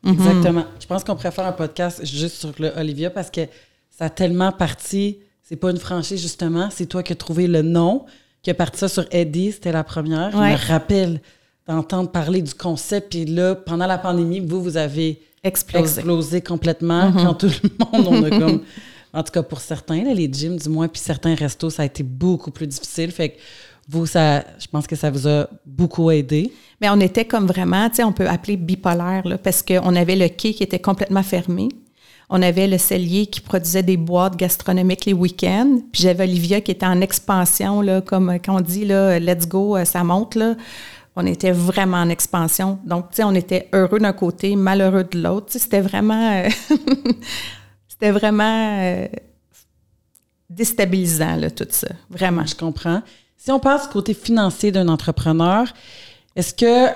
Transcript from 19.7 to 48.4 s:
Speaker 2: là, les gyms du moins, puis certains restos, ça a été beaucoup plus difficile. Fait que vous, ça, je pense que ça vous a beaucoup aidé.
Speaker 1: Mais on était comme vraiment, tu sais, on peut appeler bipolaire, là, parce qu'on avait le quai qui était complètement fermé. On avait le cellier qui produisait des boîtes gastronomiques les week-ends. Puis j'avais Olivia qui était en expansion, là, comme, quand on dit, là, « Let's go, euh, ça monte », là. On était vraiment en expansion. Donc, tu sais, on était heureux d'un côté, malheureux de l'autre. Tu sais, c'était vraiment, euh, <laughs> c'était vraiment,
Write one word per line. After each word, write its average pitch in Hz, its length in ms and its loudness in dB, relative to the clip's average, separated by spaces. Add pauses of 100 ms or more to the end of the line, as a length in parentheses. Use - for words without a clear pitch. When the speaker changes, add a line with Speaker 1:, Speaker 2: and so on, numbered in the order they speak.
Speaker 2:
là, 269 100 0
les 165 180 0
gyms 156 260 -4
du 151 120 -8
moins, 160 180 0
puis 160 120 -10
certains 160 340 -2
restos, 151 360 -4
ça 151 120 -6
a 143 40 0
été 139 160 -6
beaucoup 147 480 -2
plus 156 160 -10
difficile. 165 440 -6
Fait 160 200 -4
que - 60 -20 (500)
vous, 160 200 -2
ça, 151 340 4 (180)
je - 80 -16
pense 151 200 -4
que 160 100 -6
ça 151 140 -2
vous 139 180 -2
a 147 180 2 (200)
beaucoup 160 440 0
aidé. 151 400 0 (300)
Speaker 1:
Mais 208 80 2
on 202 120 6
était 196 260 2
comme 220 200 0
vraiment, 185 440 2
tu 233 60 -6
sais, 240 80 2
on 214 80 2
peut 185 140 0
appeler 175 300 -2
bipolaire, 180 720 -2
là, 180 80 -2
parce 185 260 -2
qu'on 180 320 2
avait 175 220 4
le 180 120 4
quai 214 260 -2
qui 214 80 -4
était 185 180 -2
complètement 196 420 0
fermé. 185 460 -2 (640)
On 185 100 2
avait 180 260 4
le 185 120 2
cellier 185 480 0
qui - 160 -12
produisait 180 400 -2
des 180 160 2
boîtes 180 380 0
gastronomiques 185 680 0
les 202 80 2
week-ends. 190 680 2 (120)
Puis - 120 0
j'avais 180 200 4
Olivia 180 380 2
qui 202 80 -4
était 185 160 -2
en 185 160 4
expansion, 196 800 0
là, 190 180 2
comme, 185 420 0
quand 190 140 0
on 185 60 2
dit, 185 240 -4
là, « 196 340 4
Let's 170 260 0
go, 196 300 0
euh, 180 80 2
ça 180 180 0
monte », 185 340 0
là. 226 180 2 (600)
On 180 100 -2
était 185 260 0
vraiment 180 460 2
en 170 100 2
expansion. 180 800 -2
Donc, 175 240 -4
tu - 60 -12
sais, 220 80 2
on 202 100 2
était 180 400 0
heureux 190 260 4
d'un 202 140 2
côté, 196 420 -2
malheureux 190 480 4
de 175 180 -4
l'autre. 185 240 -2
Tu - 60 -10
sais, 254 80 -6
c'était 202 220 2
vraiment, 214 500 2 (100)
euh, 190 60 0 (220)
<laughs> - 1160 -4
c'était - 220 0
vraiment, 214 720 2